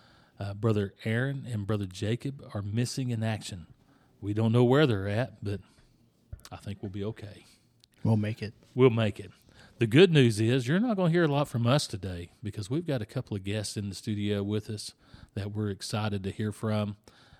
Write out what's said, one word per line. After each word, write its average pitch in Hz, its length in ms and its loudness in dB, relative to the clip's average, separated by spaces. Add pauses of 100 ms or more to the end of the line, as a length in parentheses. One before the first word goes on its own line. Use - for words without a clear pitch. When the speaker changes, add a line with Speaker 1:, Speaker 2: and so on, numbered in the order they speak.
(400)
Speaker 1:
Uh, 101 140 -6
Brother 104 400 0 (100)
Aaron 123 480 -2
and 104 140 -4
Brother 101 220 -2
Jacob 107 640 -6
are 104 80 -6
missing 120 480 -4
in 113 140 -2
action. 104 420 -6 (560)
We 104 140 -4
don't 113 160 2
know 123 120 6
where 131 220 8
they're 101 220 0
at, 107 360 -4
but 101 160 -6 (920)
I 90 60 -12
think - 260 -12
we'll 98 80 -8
be 98 120 -6
okay. 104 420 -10 (580)
Speaker 2:
We'll 110 120 4
make 107 280 -2
it. 101 100 -8 (220)
Speaker 1:
We'll 127 160 8
make 110 280 0
it. 98 120 -16 (480)
The 117 80 2
good 165 260 8
news 117 260 6
is 120 280 2
you're 170 120 2
not 233 160 0
gonna 180 140 2
hear 170 140 4
a 156 40 4
lot 143 200 0
from 117 180 -2
us 139 220 4
today 92 420 -8 (140)
because 101 260 -6
we've 165 160 -2
got 135 160 -2
a 104 60 -6
couple - 280 -6
of 98 80 -6
guests 104 320 -4
in 101 140 -4
the 92 60 -10
studio 104 480 -2
with 104 260 -4
us - 240 -12 (400)
that 104 180 -6
we're 107 200 -4
excited 101 540 -4
to 98 40 -4
hear 107 220 -4
from. 107 440 -2 (440)